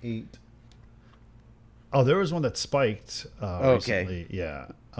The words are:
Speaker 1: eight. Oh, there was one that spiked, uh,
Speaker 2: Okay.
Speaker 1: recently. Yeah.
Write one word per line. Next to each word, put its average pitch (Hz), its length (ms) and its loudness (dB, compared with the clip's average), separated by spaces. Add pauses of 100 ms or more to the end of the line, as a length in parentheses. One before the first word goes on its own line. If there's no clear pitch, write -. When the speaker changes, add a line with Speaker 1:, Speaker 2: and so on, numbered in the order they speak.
Speaker 1:
eight. 113 340 -10 (1600)
Oh, 135 100 6
there 143 140 6
was 175 140 0
one 170 120 -2
that 120 140 0
spiked, - 680 -2 (160)
uh, 90 180 -4
Speaker 2:
Okay. 113 460 2
Speaker 1:
recently. 87 240 -8
Yeah. 76 380 -6 (320)